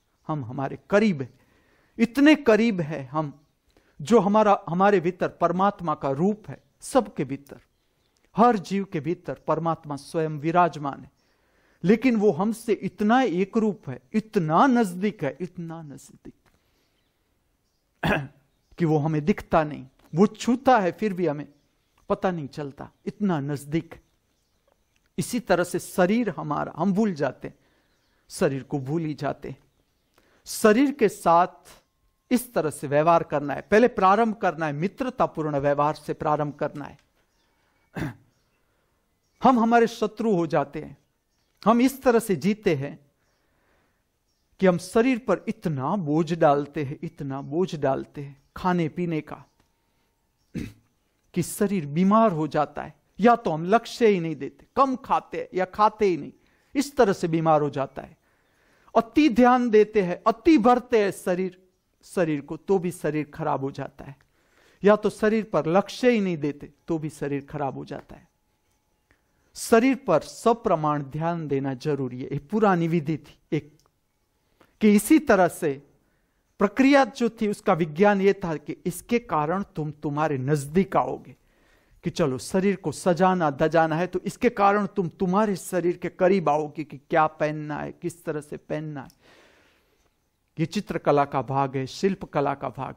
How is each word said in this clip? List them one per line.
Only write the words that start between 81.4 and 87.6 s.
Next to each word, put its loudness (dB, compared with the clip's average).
कि -4
चलो, -2
शरीर -2
को -6
सजाना 0
धजाना 2
है, -2
तो -6
इसके -2
कारण 2
तुम -4
तुम्हारे 0
शरीर -4
के -8
करीब 2
आओगे -2
कि -14
क्या 2
पहनना -4